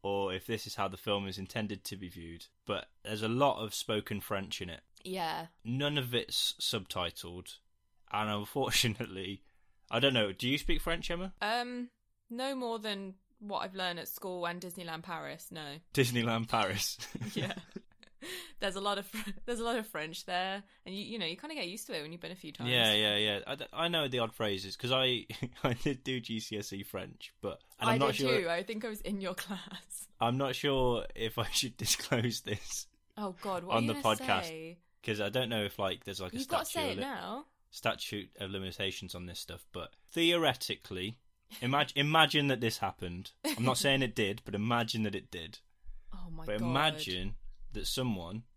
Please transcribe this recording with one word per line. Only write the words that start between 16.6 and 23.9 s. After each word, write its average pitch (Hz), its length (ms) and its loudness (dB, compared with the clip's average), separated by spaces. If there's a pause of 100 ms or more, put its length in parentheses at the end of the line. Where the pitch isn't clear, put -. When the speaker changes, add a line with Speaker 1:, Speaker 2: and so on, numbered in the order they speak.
Speaker 1:
<laughs> - 80 -8
Speaker 2:
<laughs> - 120 -8
Yeah. - 180 -2 (1080)
There's 196 160 0
a 196 60 -2
lot 202 180 2
of 196 80 -6
Fr-, 208 240 -6 (140)
there's 233 160 -2
a 233 40 -2
lot 233 120 2
of 220 100 -2
French 160 380 -6
there, 190 380 0 (220)
and 190 120 -6
you, 202 80 -4
you 233 140 -6
know, 175 80 -2
you 165 100 -2
kinda 311 180 -10
get 214 140 -4
used 202 180 -8
to 202 100 -6
it 151 60 -4
when 156 80 -8
you've 170 100 -10
been 165 120 -8
a - 20 -8
few 156 160 -12
times. 123 200 -4
Speaker 1:
Yeah, 117 240 8
yeah, 104 220 6
yeah. 104 300 4
I, 139 80 -4
d-, - 180 -8
I 165 160 0
know 160 200 2